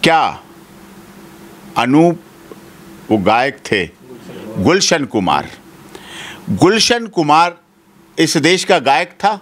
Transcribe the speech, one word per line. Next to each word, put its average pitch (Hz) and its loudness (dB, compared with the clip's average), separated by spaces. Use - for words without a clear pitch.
क्या 147 0
अनूप, 156 2
वो 107 2
गायक 113 0
थे 92 -2
गुलशन 156 2
कुमार, 78 -2
गुलशन 214 2
कुमार 170 2
इस 160 0
देश 175 0
का 180 2
गायक 139 0
था 202 -4